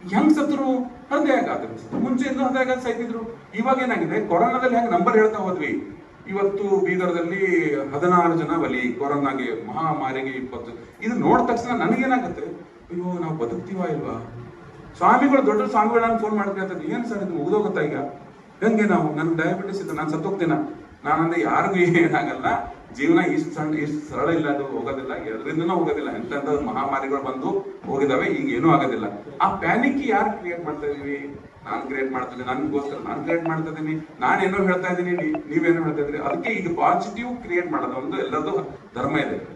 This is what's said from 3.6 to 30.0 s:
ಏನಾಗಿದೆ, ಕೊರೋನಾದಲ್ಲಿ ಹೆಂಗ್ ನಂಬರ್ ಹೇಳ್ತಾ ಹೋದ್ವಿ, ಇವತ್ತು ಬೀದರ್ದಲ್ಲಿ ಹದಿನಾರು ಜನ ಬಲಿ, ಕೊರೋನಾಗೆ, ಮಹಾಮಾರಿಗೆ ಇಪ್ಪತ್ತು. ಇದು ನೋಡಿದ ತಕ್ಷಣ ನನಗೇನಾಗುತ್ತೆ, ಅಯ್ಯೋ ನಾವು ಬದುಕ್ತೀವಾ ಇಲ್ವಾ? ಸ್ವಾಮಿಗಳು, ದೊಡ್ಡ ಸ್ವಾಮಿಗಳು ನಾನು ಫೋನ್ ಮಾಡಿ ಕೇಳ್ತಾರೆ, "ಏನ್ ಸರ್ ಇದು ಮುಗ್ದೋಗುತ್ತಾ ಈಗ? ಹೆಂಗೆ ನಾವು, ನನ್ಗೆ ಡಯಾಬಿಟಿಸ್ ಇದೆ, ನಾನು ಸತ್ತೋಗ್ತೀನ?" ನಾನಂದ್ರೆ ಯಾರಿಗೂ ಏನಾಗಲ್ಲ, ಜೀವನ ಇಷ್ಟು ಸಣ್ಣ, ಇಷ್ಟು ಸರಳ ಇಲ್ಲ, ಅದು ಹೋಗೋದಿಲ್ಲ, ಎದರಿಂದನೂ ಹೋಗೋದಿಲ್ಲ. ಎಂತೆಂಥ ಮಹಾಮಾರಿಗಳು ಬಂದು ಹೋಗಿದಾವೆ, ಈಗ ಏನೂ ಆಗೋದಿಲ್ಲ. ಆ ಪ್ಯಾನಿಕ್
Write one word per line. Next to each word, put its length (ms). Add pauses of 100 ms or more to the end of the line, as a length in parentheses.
ಏನಾಗಿದೆ, 460
ಕೊರೋನಾದಲ್ಲಿ 480
ಹೆಂಗ್ 160
ನಂಬರ್ 240
ಹೇಳ್ತಾ 220
ಹೋದ್ವಿ, 600 (300)
ಇವತ್ತು 560
ಬೀದರ್ದಲ್ಲಿ 880
ಹದಿನಾರು 640
ಜನ 180
ಬಲಿ, 360
ಕೊರೋನಾಗೆ, 760
ಮಹಾಮಾರಿಗೆ 640
ಇಪ್ಪತ್ತು. 420 (300)
ಇದು 120
ನೋಡಿದ 320
ತಕ್ಷಣ 300
ನನಗೇನಾಗುತ್ತೆ, 680 (520)
ಅಯ್ಯೋ 240
ನಾವು 180
ಬದುಕ್ತೀವಾ 480
ಇಲ್ವಾ? 480 (640)
ಸ್ವಾಮಿಗಳು, 500
ದೊಡ್ಡ 240
ಸ್ವಾಮಿಗಳು 300
ನಾನು 180
ಫೋನ್ 180
ಮಾಡಿ 180
ಕೇಳ್ತಾರೆ, 300
"ಏನ್ 200
ಸರ್ 140
ಇದು 160
ಮುಗ್ದೋಗುತ್ತಾ 460
ಈಗ? 160 (680)
ಹೆಂಗೆ 180
ನಾವು, 320
ನನ್ಗೆ 280
ಡಯಾಬಿಟಿಸ್ 400
ಇದೆ, 100
ನಾನು 180
ಸತ್ತೋಗ್ತೀನ?" 420 (520)
ನಾನಂದ್ರೆ 360
ಯಾರಿಗೂ 340
ಏನಾಗಲ್ಲ, 720 (500)
ಜೀವನ 280
ಇಷ್ಟು 300
ಸಣ್ಣ, 200
ಇಷ್ಟು 360
ಸರಳ 240
ಇಲ್ಲ, 200
ಅದು 100
ಹೋಗೋದಿಲ್ಲ, 500
ಎದರಿಂದನೂ 600
ಹೋಗೋದಿಲ್ಲ. 360
ಎಂತೆಂಥ 520
ಮಹಾಮಾರಿಗಳು 600
ಬಂದು 280 (360)
ಹೋಗಿದಾವೆ, 400
ಈಗ 280
ಏನೂ 160
ಆಗೋದಿಲ್ಲ. 340 (380)
ಆ 140
ಪ್ಯಾನಿಕ್ 540